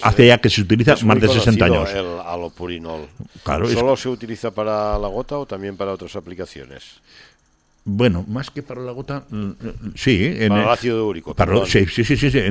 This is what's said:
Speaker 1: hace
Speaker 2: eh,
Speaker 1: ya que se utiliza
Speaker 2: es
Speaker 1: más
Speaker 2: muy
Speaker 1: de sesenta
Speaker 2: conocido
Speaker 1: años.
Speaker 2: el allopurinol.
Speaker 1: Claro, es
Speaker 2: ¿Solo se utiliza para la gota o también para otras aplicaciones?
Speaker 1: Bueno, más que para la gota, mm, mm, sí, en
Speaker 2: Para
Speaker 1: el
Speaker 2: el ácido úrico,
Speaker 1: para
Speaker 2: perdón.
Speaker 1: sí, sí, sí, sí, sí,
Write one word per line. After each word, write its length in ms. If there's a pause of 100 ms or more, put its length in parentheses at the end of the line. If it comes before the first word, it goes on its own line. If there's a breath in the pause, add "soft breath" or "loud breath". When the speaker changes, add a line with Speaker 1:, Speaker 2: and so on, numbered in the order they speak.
Speaker 1:
hace 200
Speaker 2:
eh, 20
Speaker 1:
ya 120
que 100
se 120
utiliza 320
Speaker 2:
es 120
Speaker 1:
más 120
Speaker 2:
muy 100
Speaker 1:
de 60
sesenta 360
Speaker 2:
conocido 320
Speaker 1:
años. 200
Speaker 2:
el 60
allopurinol. 800 (360)
Speaker 1:
Claro, 220
es 80
Speaker 2:
¿Solo 240
se 120
utiliza 420
para 480
la 80
gota 300
o 100
también 300
para 160
otras 240
aplicaciones? 840 (880 soft breath)
Speaker 1:
Bueno, 380
más 240
que 120
para 180
la 100
gota, 380
mm, 160
mm, 100 (400)
sí, 260
en 280
Speaker 2:
Para 140
Speaker 1:
el 40
Speaker 2:
el 60
ácido 340
úrico, 260
Speaker 1:
para 200
Speaker 2:
perdón. 160
Speaker 1:
sí, 160
sí, 180
sí, 140
sí, 120
sí, 200